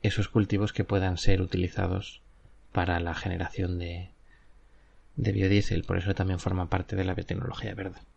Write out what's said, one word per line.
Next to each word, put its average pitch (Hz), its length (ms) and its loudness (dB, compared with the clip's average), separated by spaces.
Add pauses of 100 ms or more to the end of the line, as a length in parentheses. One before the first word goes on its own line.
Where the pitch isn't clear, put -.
esos 104 280 2
cultivos 104 440 2
que 95 100 -2
puedan 92 340 0
ser 98 240 8
utilizados 92 800 -2 (500)
para 87 280 0
la 85 160 -4
generación 90 640 -4
de, 87 320 -8 (1040)
de 107 160 2
biodiesel. 101 520 4
Por 92 140 0
eso 95 180 0
también 92 240 0
forma 92 300 -2
parte 92 260 -2
de 95 80 0
la 92 120 -2
biotecnología 92 580 -6
verde. 95 260 -10 (180)